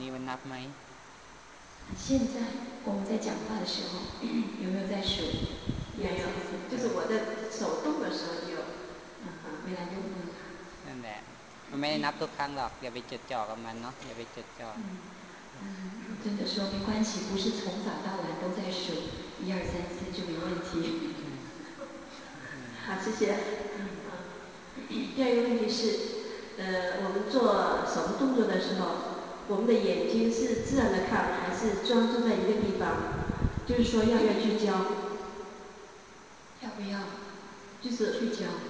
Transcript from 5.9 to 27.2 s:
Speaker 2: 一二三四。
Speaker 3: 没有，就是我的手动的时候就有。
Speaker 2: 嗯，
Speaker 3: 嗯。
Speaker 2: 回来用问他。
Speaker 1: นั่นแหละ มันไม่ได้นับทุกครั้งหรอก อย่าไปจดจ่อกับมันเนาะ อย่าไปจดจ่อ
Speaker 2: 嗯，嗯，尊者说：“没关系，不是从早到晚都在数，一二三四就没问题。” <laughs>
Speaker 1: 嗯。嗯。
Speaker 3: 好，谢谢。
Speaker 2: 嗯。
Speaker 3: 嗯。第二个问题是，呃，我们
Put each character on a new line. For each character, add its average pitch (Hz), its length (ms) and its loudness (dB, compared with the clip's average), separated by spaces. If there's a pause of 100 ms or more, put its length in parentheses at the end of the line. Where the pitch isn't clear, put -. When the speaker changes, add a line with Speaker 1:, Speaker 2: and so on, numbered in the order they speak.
Speaker 2:
一 202 100 0
二 - 40 0 (100)
三 185 60 -2 (180)
四。 - 80 -6
Speaker 3:
没 - 160 -6
有， - 20 -
就 254 120 -2
是 226 140 2
我 226 140 2
的 - 400 0
手 180 320 0
动 302 200 2
的 165 100 0
时 - 160 -2
候 - 20 -2 (140)
就 - 120 -6
有。 - 40 -2 (640)
Speaker 2:
嗯， - 0 - (220)
Speaker 3:
嗯。 - 0 - (180)
Speaker 2:
回 180 120 -4
来 185 40 -4 (140)
用 - 20 -4 (160)
问 - 20 -6 (200)
他。 - 20 -12 (500)
Speaker 1:
นั่ 139 100 -10
น 123 60 -8
แ 117 40 -8
ห - 20 -8
ล 107 80 -6
ะ - 20 -10 (520)
มั - 60 -12
น - 40 -2
ไ - 20 0
ม่ - 80 2
ไ 156 40 2
ด้ - 100 2
นั 147 80 2
บ - 80 -10
ทุ - 80 -4
ก - 80 -14
ค - 40 -2
รั้ - 80 0
ง - 80 -8
ห 135 40 -2
ร - 60 0
อ - 20 -2
ก - 40 -8 (100)
อ - 20 -4
ย่ - 40 -4
า - 60 -6
ไ - 20 -8
ป - 20 -6 (120)
จ - 100 -12
ด - 100 -16
จ่ 131 80 -4
อ - 20 0 (100)
กั - 60 -6
บ - 80 -8
มั - 80 -8
น 117 100 -8
เ - 40 -8
น - 20 -8
า - 20 -8
ะ 127 40 -10 (120)
อ - 20 -10
ย่ - 40 -10
า - 60 -12
ไ - 20 -6
ป - 20 -6 (140)
จ - 80 -10
ด - 20 -16 (140)
จ่ - 80 -12
อ - 100 -8
Speaker 2:
嗯， - 40 -4 (800)
嗯， 196 640 -8
尊 - 20 -2 (140)
者 - 20 -2 (120)
说 196 200 0
：“没 202 40 -2 (100)
关 - 20 2 (200)
系， - 20 -2 (200)
不 196 120 2
是 226 160 2
从 - 20 -4 (240)
早 214 40 -2 (180)
到 - 20 -4 (140)
晚 - 20 -2 (180)
都 - 20 0 (120)
在 185 140 -2
数， 185 100 -2 (640)
一 185 80 0
二 185 60 0 (120)
三 175 40 -2 (180)
四 - 40 -6 (200)
就 - 20 -2 (120)
没 160 140 -2
问 - 20 0 (200)
题。” - 40 -6 (480)
<laughs> - 60 -6
Speaker 1:
嗯。 - 20 -6 (1300)
嗯。 - 20 -8 (300)
Speaker 3:
好， - 20 -4 (160)
谢 220 80 0
谢。 202 220 4 (440)
Speaker 2:
嗯。 - 20 -4 (1080)
Speaker 3:
嗯。 - 280 -2
第 269 80 4
二 240 120 6
个 233 60 8
问 233 160 4
题 214 100 2
是， - 100 2 (800)
呃， 190 60 -2 (400)
我 185 60 2
们 208 200 0